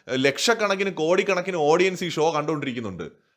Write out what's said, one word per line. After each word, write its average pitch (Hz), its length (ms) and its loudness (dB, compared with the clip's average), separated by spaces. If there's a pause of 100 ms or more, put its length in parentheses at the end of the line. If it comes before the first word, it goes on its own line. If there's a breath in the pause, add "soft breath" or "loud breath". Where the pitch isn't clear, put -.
ഏഹ്, 131 160 0
ലക്ഷക്കണക്കിന് 196 680 0
കോടിക്കണക്കിന് 180 640 0
ഓഡിയൻസ് 170 460 2
ഈ 175 60 -2
ഷോ 156 240 0
കണ്ടുകൊണ്ടിരിക്കുന്നുണ്ട്. 127 880 -6 (140)